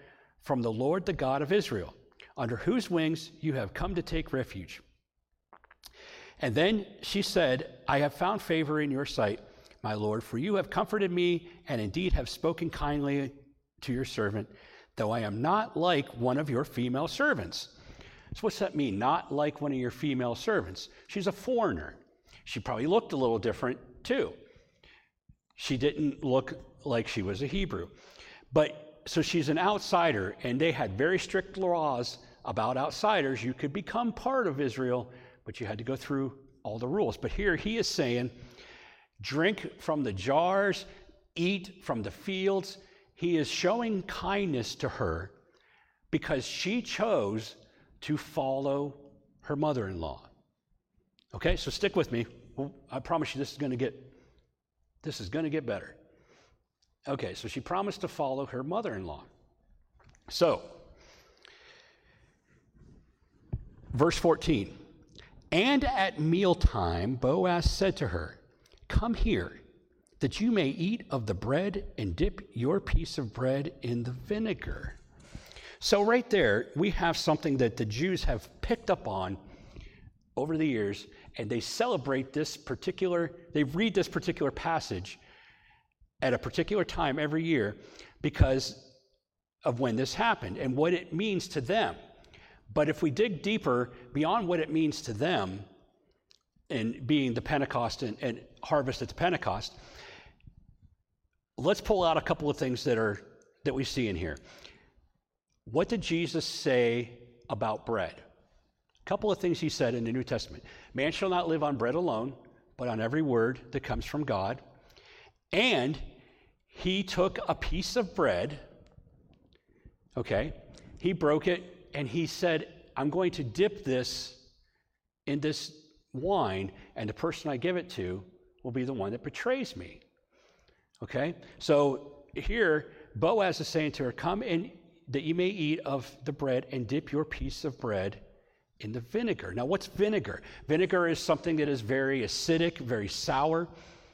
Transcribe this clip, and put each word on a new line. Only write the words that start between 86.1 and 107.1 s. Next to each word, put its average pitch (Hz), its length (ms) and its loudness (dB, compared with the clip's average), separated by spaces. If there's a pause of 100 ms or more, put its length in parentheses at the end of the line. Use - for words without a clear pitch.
at 127 120 4
a - 60 2
particular 185 460 0
time 151 340 0
every 151 240 0
year 120 320 2 (460)
because 135 600 2 (840)
of 123 160 0
when 117 160 2
this 131 160 0
happened 202 440 0
and 127 200 -2
what 160 160 4
it 175 180 -2
means 190 380 -2
to 151 100 -4
them. 151 380 0 (760)
But 151 140 4
if 156 140 0
we 156 100 4
dig 196 300 0
deeper 135 500 2 (220)
beyond 175 340 2
what 170 140 2
it 151 100 -4
means 156 300 2
to 120 120 -6
them, 104 520 0 (1040)
and 123 360 -2
being 135 280 2
the 113 80 -2
Pentecost 135 640 -2
and, 110 180 -2
and 120 200 -2 (220)
harvest 131 380 0
at 117 80 -6
the - 60 -16
Pentecost, 147 580 -2 (1800)
let's 165 240 2
pull 190 240 4
out 160 100 6
a 247 60 2
couple 151 280 0
of 143 60 2
things 127 300 -2
that 120 120 4
are, 107 220 2 (460)
that 135 100 0
we 135 80 0
see 123 240 0
in 98 80 0
here. 80 220 -4 (1300)
What 151 220 0
did 214 140 0
Jesus 165 420 0
say 120 760 2 (300)